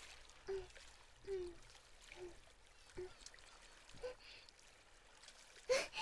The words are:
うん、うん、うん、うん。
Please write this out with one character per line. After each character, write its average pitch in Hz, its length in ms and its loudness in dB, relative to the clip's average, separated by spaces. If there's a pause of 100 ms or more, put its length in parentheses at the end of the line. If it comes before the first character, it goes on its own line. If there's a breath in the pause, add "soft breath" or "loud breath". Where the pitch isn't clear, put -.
(500)
う - 20 4
ん、 392 40 8
う - 20 6
ん、 370 60 6
う - 20 -2
ん、 - 760 0 (1600)
う - 60 2
ん。 - 20 0 (3000 loud breath)